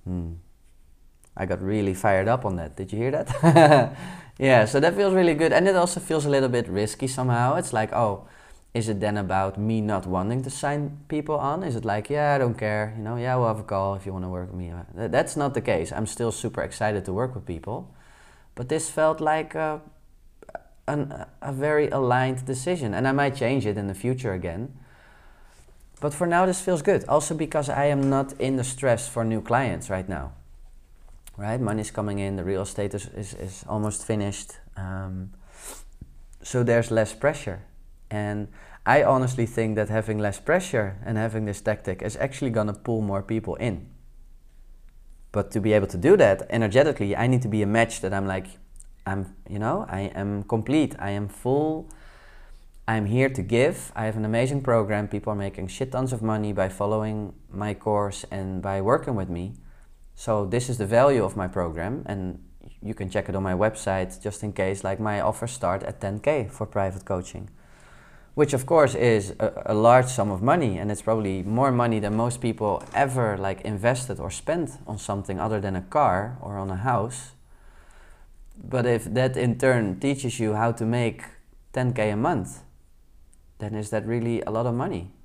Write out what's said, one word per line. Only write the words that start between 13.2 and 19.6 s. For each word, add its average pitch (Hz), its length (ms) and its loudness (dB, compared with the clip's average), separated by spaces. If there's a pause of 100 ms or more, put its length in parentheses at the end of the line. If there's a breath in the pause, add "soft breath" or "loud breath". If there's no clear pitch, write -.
we'll 120 120 2
have 107 120 -2
a - 40 -10
call 98 300 -2
if 98 120 -10
you 98 60 -6
wanna 90 160 -6
work 90 220 -6
with 90 80 -10
me'?" 87 140 -8 (240)
Th-, 98 140 -4
that's 160 260 0
not 139 180 -2
the 120 60 0
case. 85 320 0
I'm 107 140 -2
still 113 260 -4
super - 300 -6
excited 101 420 -2
to 95 80 -6
work 127 220 -2
with 98 120 -10
people. 98 420 -8 (680 soft breath)
But 127 140 -8
this 151 220 -2
felt 160 300 2
like 156 360 0
a, 156 240 -2 (1040)